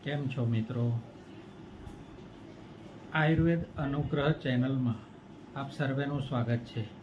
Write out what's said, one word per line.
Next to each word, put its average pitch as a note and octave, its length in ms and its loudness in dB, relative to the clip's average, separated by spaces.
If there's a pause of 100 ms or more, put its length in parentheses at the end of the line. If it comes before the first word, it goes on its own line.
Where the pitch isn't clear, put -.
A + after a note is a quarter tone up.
કેમ C#3+ 240 -2
છો B2+ 180 0
મિત્રો? A#2 400 2 (2250)
આયુર્વેદ D#3+ 480 6 (160)
અનુગ્રહ C#3+ 540 2
ચેનલમાં B2+ 680 2 (560)
આપ C3+ 160 -6
સર્વેનું C#3 500 0
સ્વાગત A#2+ 440 2
છે. A2+ 180 -6 (200)